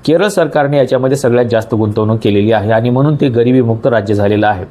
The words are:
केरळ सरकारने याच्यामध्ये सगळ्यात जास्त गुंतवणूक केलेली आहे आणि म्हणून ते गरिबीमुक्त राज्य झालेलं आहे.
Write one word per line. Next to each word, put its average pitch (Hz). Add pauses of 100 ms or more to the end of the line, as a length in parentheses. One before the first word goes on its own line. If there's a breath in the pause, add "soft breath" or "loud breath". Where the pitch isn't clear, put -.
केरळ 170
सरकारने 147
याच्यामध्ये 131
सगळ्यात 123
जास्त 113
गुंतवणूक 107
केलेली 104
आहे 107
आणि 113
म्हणून 139
ते 143
गरिबीमुक्त 117
राज्य 107
झालेलं 104
आहे. 95